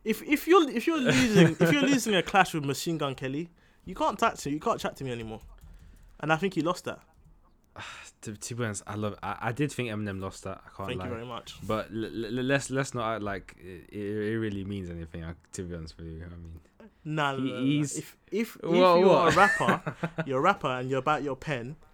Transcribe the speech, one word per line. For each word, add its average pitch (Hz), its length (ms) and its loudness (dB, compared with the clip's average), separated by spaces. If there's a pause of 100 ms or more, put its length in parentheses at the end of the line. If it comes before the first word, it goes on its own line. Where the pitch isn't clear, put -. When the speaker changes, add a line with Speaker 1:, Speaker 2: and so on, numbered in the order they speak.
Speaker 1:
if, 214 180 0
if - 240 0
you're, 330 220 8
if 233 180 -2
you're 330 140 0
losing, 226 580 6
if 165 140 4
you're 285 100 4
Speaker 2:
<laughs> 277 60 4
Speaker 1:
losing 233 260 2
a 170 80 4
clash - 300 4
with 147 140 -4
Machine 151 320 -2
Gun 139 160 -2
Kelly, 143 340 -6 (380)
you 185 80 -10
can't 302 240 0
touch - 280 0
him. 139 60 -4
You 151 80 -4
can't 208 180 0
chat - 180 -6
to 139 80 -10
me 131 60 -6
anymore. 110 300 -8 (800)
And 147 120 -2
I 160 40 2
think 185 180 -2
he 165 60 -2
lost 170 240 -2
that. - 160 -8 (760)
Speaker 2:
<sighs> - 60 -12 (400)
To, 107 140 -10
to - 200 -10
be 120 80 -2
honest, 104 200 -4
I 101 120 -10
love. 107 260 -4
I, 95 180 -6
I 117 120 -2
did 139 180 -2
think 123 200 -6
Eminem 104 300 -6
lost 95 220 -10
that. 95 240 -10
I - 100 -20
can't 98 120 -10
Speaker 1:
Thank 123 100 -6
Speaker 2:
lie. - 80 -8
Speaker 1:
you 123 60 -6
very 117 120 -8
much. 120 300 -12 (100)
Speaker 2:
But 101 300 -2
l-, 110 100 -4
l-, 107 380 -6
let's, 135 260 0
let's 131 240 -4
not 113 220 -4
act 104 80 -6
like 98 380 -8
it, 87 240 -16 (120)
it, 104 360 -4
it 113 60 0
really 101 260 -4
means 98 260 -6
anything. 85 320 -10
uh, 82 120 -8 (180)
To 98 100 -10
be 85 140 -8
honest 80 200 -12
with 82 120 -14
you, 80 180 -12
I - 40 -14
mean, 82 300 -16 (440)
Speaker 1:
Nah, 151 320 -2
Speaker 2:
he, 135 60 -4
Speaker 1:
nah, 135 60 -2
nah, 127 120 -8
nah. - 40 -
Speaker 2:
he's 147 340 0
Speaker 1:
If, - 180 -12 (160)
if, 220 240 -2
if - 80 -20
Speaker 2:
Whoa, 180 340 8
Speaker 1:
you 185 80 8
Speaker 2:
whoa. 185 80 10
Speaker 1:
are 165 140 6
a 156 80 6
rapper, 156 580 4 (160)
Speaker 2:
<laughs> 156 160 -6
Speaker 1:
you're 131 120 0
a 139 40 2
rapper 190 240 2
and 127 240 -2
you're 135 80 2
about 139 240 0
your 135 140 -4
pen, 131 400 -6 (180)